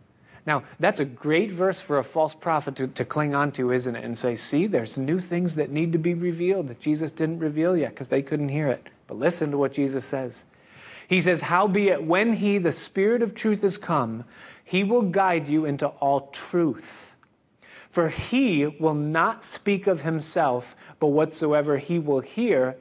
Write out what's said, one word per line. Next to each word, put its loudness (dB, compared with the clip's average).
Now, -2
that's 2
a 2
great -2
verse 0
for -2
a 0
false -2
prophet -2
to, -4
to -4
cling -2
on 0
to, 0
isn't 0
it? -8
And -4
say, 0
"See, 0
there's -2
new 0
things -2
that -2
need -2
to 2
be 0
revealed -2
that -12
Jesus -2
didn't -4
reveal 0
yet -2
'cause -12
they 2
couldn't -2
hear -2
it." -2
But -10
listen 0
to 0
what 0
Jesus 0
says. -6
He 2
says, 2
"Howbeit, 2
when 2
he, 2
the 2
Spirit 0
of -2
truth, 0
is 2
come, -2
he 0
will 4
guide 2
you 2
into -2
all 0
truth. -4
For 0
he 0
will 0
not 0
speak -2
of 2
himself, -2
but 4
whatsoever 2
he -2
will 0
hear, 0